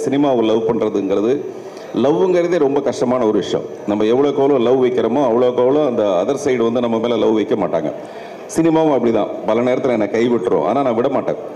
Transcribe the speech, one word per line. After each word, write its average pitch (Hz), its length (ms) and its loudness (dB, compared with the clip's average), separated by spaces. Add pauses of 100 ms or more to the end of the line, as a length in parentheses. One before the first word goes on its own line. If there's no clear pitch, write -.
சினிமாவை 135 340 2
லவ் 110 240 0
பண்றதுங்கிறது, 104 720 0 (580)
லவ்ங்கிறதே 175 600 2
ரொம்ப 143 240 2
கஷ்டமான 123 440 -2
ஒரு 104 120 2
விஷயம். - 280 -2 (220)
நம்ம 104 160 0
எவ்வளோக்கு 139 340 2
எவ்வளோ 143 200 2
லவ் 123 280 2
வைக்கிறோமோ, 120 380 0
அவ்வளோக்கு 123 340 2
எவ்வளோ 135 280 2
அந்த 104 420 0
other 139 200 -2
side 127 100 0
வந்து 117 240 0
நம்ம 117 160 -2
மேல 117 180 0
லவ் 110 180 2
வைக்க 110 220 0
மாட்டாங்க. 82 360 -2 (640)
சினிமாவும் 160 420 2
அப்படிதான், 113 280 0 (180)
பல 110 160 0
நேரத்துல 127 280 0
என்னை 107 180 0
கைவிட்டுரும். 107 560 0
ஆனா 113 180 0
நான் 123 140 0
விட 123 140 0
மாட்டேன். 120 260 -2 (200)